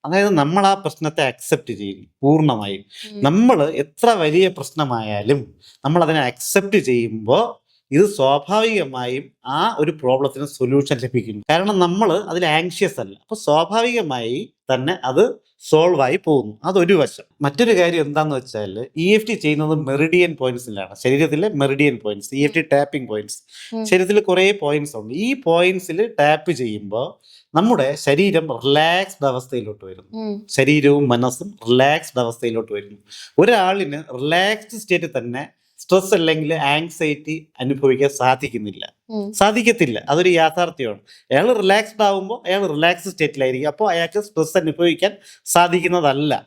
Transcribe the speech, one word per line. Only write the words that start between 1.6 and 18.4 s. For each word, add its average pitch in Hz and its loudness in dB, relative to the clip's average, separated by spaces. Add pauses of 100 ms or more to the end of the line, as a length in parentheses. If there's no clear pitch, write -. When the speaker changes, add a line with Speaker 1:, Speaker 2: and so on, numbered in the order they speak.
Speaker 1:
ചെയ്യും 98 -12 (140)
പൂർണ്ണമായും. 123 2 (280)
Speaker 2:
ഉം. 104 -6
Speaker 1:
നമ്മൾ 208 4 (260)
എത്ര - 0
വലിയ 180 2
പ്രശ്നമായാലും 123 -2 (440)
നമ്മൾ 165 2
അതിനെ 156 0
അക്സെപ്റ്റ് 196 -2
ചെയ്യുമ്പോ 117 0 (520)
ഇത് 165 4 (100)
സ്വാഭാവികമായും 139 -2 (220)
ആ 165 -2
ഒരു 151 0
പ്രോബ്ലത്തിന് 135 -2
സൊല്യൂഷൻ 139 0
ലഭിക്കും. 117 -4 (120)
കാരണം 190 2
നമ്മൾ 180 2 (220)
അതിൽ 175 -2
ആങ്ഷ്യസ് 165 -2
അല്ല. 98 -12
അപ്പൊ - -12
സ്വാഭാവികമായി 170 -2 (200)
തന്നെ 139 -2
അത് 131 2 (460)
സോൾവ് 160 4
ആയി 135 0
പോകുന്നു. 123 0 (100)
അതൊരു 185 2
വശം. 143 0 (180)
മറ്റൊരു 147 2
കാര്യം 170 2
എന്താന്ന് 151 -2
വെച്ചാൽ 107 -8 (240)